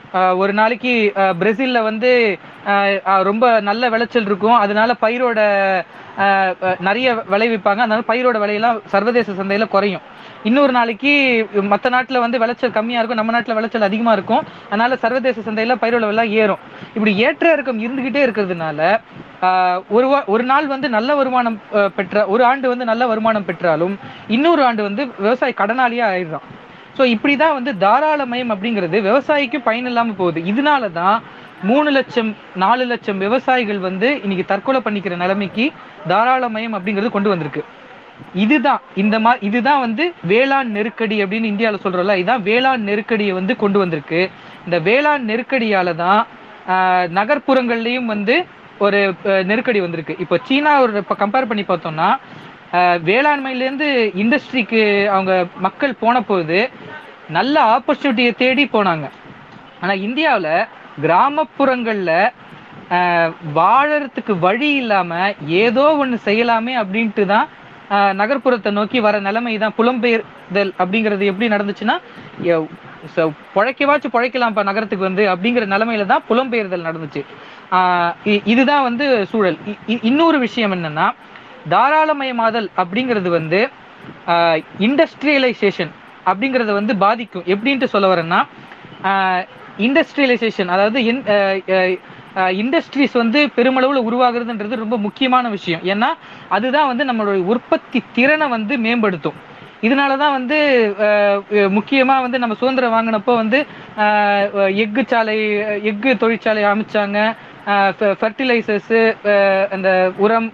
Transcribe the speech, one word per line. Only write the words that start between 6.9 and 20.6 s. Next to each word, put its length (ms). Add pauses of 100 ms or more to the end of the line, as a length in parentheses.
விளைவிப்பாங்க, 640
அதனால 300
பயிரோட 280
விலையெல்லாம் 500
சர்வதேச 460
சந்தையில 360
குறையும். 340 (420)
இன்னொரு 280
நாளைக்கு 840
மத்த 340
நாட்டுல 300
வந்து 200
விளைச்சல் 320
கம்மியா 260
இருக்கும், 280
நம்ம 140
நாட்டுல 140
விளைச்சல் 280
அதிகமா 300
இருக்கும், 320 (220)
அதனால 300
சர்வதேச 460
சந்தையில 400
பயிரோட 240
விலை 280
ஏறும். 240 (300)
இப்படி 280
ஏற்ற 360
இறக்கம் 320
இருந்துகிட்டே 320
இருக்கிறதுனால, 840 (440)
ஆ, 460
ஒரு 180
வா-, 180
ஒரு 180
நாள் 240